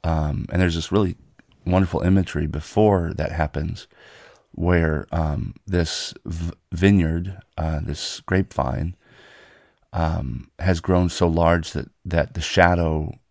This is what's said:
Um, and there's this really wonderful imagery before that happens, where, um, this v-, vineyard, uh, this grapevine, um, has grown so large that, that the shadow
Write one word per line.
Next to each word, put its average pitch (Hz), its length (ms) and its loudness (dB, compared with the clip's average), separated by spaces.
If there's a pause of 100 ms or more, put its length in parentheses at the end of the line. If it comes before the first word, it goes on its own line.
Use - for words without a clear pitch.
Um, 80 480 -2
and 85 80 0
there's 87 140 2
this 82 180 -4
really 95 240 2 (480)
wonderful 90 380 2
imagery 87 460 2
before 87 680 0
that - 180 -4
happens, 80 540 -4 (680)
where, 82 580 2
um, 76 420 -2 (140)
this 87 480 -2 (100)
v-, 82 280 -6 (180)
vineyard, 90 680 2 (220)
uh, 80 220 -2
this - 400 -8
grapevine, 85 760 -2 (960)
um, 80 640 -4
has 90 220 0
grown 90 300 2
so - 180 0
large 82 460 2
that, - 180 -8 (120)
that 85 300 0
the 80 80 -6
shadow 85 760 2 (120)